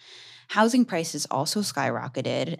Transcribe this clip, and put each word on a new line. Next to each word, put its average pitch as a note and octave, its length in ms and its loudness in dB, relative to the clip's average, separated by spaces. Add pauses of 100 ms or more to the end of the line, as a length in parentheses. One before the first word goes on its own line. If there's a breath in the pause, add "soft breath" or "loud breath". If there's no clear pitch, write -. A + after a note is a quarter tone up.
(480 loud breath)
Housing A#3 360 4
prices E3 460 -2
also D#3 300 0
skyrocketed. C3 1000 -2